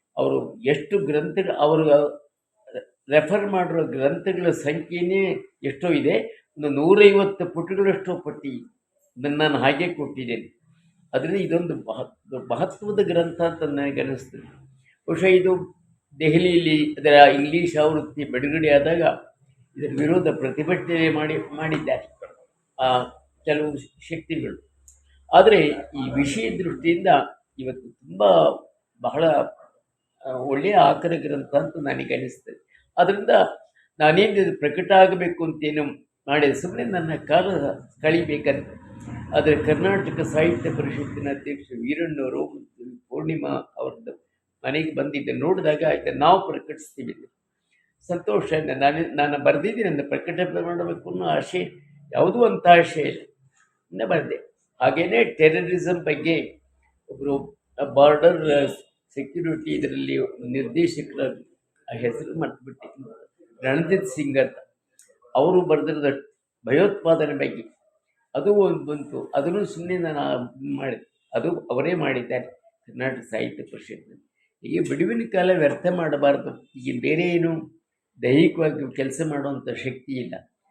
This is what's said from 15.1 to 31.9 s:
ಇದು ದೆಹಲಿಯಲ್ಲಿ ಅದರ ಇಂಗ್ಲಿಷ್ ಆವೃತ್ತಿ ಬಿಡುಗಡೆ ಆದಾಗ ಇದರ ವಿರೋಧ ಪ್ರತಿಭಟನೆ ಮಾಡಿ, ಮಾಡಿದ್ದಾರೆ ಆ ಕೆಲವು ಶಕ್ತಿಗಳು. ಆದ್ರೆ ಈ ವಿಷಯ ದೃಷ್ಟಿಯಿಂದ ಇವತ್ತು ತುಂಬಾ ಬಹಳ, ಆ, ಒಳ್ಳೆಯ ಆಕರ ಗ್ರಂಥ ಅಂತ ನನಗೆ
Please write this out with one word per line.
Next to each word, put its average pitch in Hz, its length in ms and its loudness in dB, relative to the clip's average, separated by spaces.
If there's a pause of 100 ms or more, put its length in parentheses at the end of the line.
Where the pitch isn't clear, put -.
ಇದು 185 560 4 (380)
ದೆಹಲಿಯಲ್ಲಿ 156 760 2
ಅದರ 147 200 4
ಇಂಗ್ಲಿಷ್ 147 640 8
ಆವೃತ್ತಿ 151 460 0
ಬಿಡುಗಡೆ 143 460 -2
ಆದಾಗ 151 320 4 (760)
ಇದರ 139 100 -6 (100)
ವಿರೋಧ 156 300 2
ಪ್ರತಿಭಟನೆ 156 840 -2
ಮಾಡಿ, 151 280 -2
ಮಾಡಿದ್ದಾರೆ 143 800 -6 (680)
ಆ 127 200 2 (420)
ಕೆಲವು 151 320 -2
ಶಕ್ತಿಗಳು. - 920 -12 (640)
ಆದ್ರೆ 185 340 10
ಈ 139 480 -6
ವಿಷಯ 180 420 -2
ದೃಷ್ಟಿಯಿಂದ 175 500 -2 (500)
ಇವತ್ತು 127 360 -12
ತುಂಬಾ 185 340 -2 (760)
ಬಹಳ, 131 240 -2 (1000)
ಆ, 135 60 -8
ಒಳ್ಳೆಯ 139 420 -2
ಆಕರ 156 420 4
ಗ್ರಂಥ 143 400 -6
ಅಂತ 160 220 -2
ನನಗೆ 135 380 -6